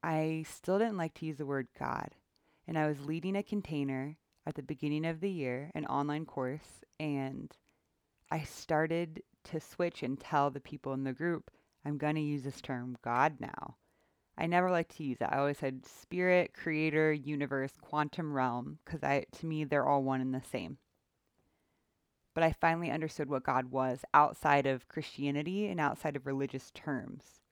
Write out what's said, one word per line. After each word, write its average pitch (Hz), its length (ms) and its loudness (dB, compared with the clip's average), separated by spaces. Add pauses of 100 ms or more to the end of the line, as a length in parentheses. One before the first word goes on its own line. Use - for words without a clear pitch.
I 160 440 0
still - 320 0
didn't 220 180 2
like 165 180 -2
to - 100 -8
use 156 120 -4
the 147 80 -4
word 135 220 -2 (120)
God. 127 300 -4 (580)
And 160 100 -2
I 151 100 2
was 143 140 -2
leading 160 340 -2
a 202 80 0
container 143 720 -2 (280)
at 156 100 -6
the 139 80 -10
beginning 151 420 -2
of 165 140 -4
the 196 100 -2
year, 143 460 -4
an 156 100 -4
online 147 400 -2
course, 135 580 -6 (160)
and 135 520 -4 (800)
I 160 100 0
started 160 800 0 (240)
to 156 140 -4
switch - 420 -4
and 135 180 -2
tell 143 300 2
the 135 100 -8
people 135 340 -8
in 135 100 -2
the 135 100 -2
group, 165 380 -4 (340)
"I'm 147 120 -4
gonna 151 240 0
use 147 220 -2
this 135 180 -8
term 123 420 -6
God 131 360 4
now." - 380 -10 (600)
I 165 100 0
never 180 240 4
liked 170 260 0
to 156 60 -8
use 131 180 -2
it. 117 80 0
I - 80 2
always 143 200 2
said 131 280 -4
spirit, 180 680 2
creator, 156 580 4
universe, 139 680 -2
quantum 151 540 -2
realm, 127 520 0
'cause - 180 -6
I, 139 300 2
to - 120 -10
me, 156 180 -2
they're 143 220 4
all 143 180 4
one 131 180 0
and 131 120 0
the 131 80 -4
same. 92 380 -8 (1500)
But 165 100 2
I 160 100 6
finally 165 360 2
understood 156 400 -2
what 131 140 0
God 127 280 0
was 131 420 -2
outside 147 520 6
of 135 220 0
Christianity 151 800 -4
and 185 120 -4
outside 147 360 -2
of 131 100 -8
religious 135 460 -4
terms. - 720 -8 (100)